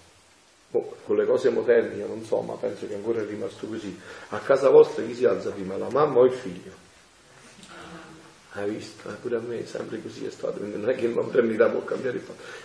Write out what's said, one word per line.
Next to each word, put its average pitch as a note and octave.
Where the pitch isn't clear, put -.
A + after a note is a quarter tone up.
Boh, -
con G#2
le G#2
cose B2+
moderne A2+
io G#2
non A2
so, A2
ma A2+
penso A2
che G2+
ancora A2
è G#2
rimasto G#2
così. G#2+
A G#2
casa C3+
vostra C3+
chi A#2
si B2
alza G2
prima, F#2+
la G2
mamma C3+
o B2+
il C3
figlio? -
Hai G2+
visto? -
Eh, -
pure A#2
a A2+
me A#2
è -
sempre -
così A#2
è -
stato, -
quindi G#2
non G#2
è B2+
che A2+
il A#2
nonno A2+
può G2+
cambiare A#2+
il -
fatto. -